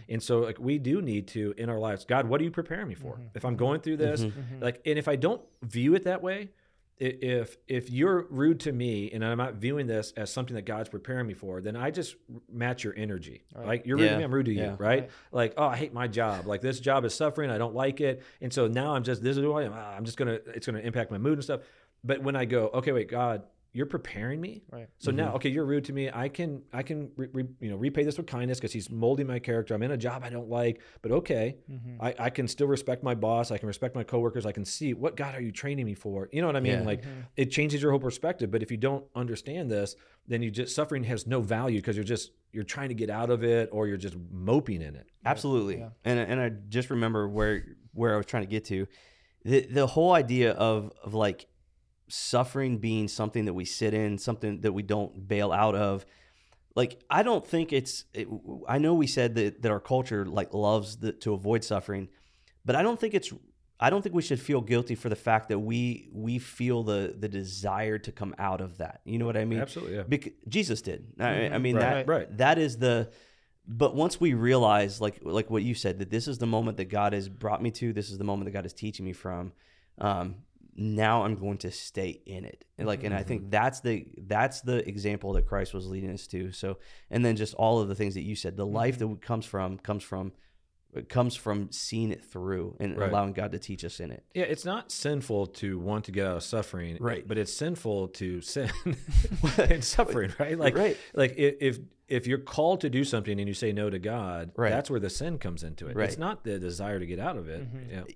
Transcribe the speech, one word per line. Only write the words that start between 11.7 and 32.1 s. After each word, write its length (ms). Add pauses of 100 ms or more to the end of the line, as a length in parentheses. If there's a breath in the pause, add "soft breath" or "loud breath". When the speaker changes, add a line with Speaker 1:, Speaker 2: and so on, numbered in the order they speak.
Speaker 1:
I 160
just 240 (180)
r-, 60 (100)
match 360
your 100
energy. 480 (100)
Speaker 2:
Right. 140
Speaker 1:
Like, 180
you're 120
rude 80
to 60
Speaker 3:
Yeah. 80
Speaker 1:
me, 40
I'm 100
rude 120
to 80
you, 80
Speaker 3:
Yeah. 80
Speaker 1:
right? 100 (220)
Speaker 2:
Right. 80 (240 loud breath)
Speaker 1:
Like, 240
"Oh, 80
I 100
hate 180
my 140
job. 400
Like, 140
this 180
job 240
is 100
suffering. 360
I 80
don't 180
like 240
it." 240 (160 loud breath)
And 140
so 140
now 280
I'm 80
just, 180
this 140
is 80
who 80
I 120
am. 120
Ah, 180
I'm 120
just 100
gonna, 240 (160)
it's 120
gonna 120
impact 320
my 60
mood 160
and 100
stuff. 160 (420 loud breath)
But 220
when 140
I 80
go, 300
"Okay, 180
wait, 160
God, 340 (300)
you're 120
preparing 540
me." 320
Speaker 2:
Right. 160 (120)
Speaker 1:
So 120
now, 160
Speaker 3:
Mm-hmm. 80
Speaker 1:
okay, 140
you're 160
rude 200
to 80
me. 160
I 200
can, 320 (100)
I 100
can 360
re-, 160
re-, 100 (160)
you 120
know, 40
repay 300
this 100
with 100
kindness 360
'cause 100
he's 180
molding 380
my 120
character. 360
I'm 80
in 80
a 60
job 260
I 60
don't 180
like, 340 (200 loud breath)
but 100
okay. 460 (120)
Speaker 2:
Mm-hmm. 320
Speaker 1:
I, 160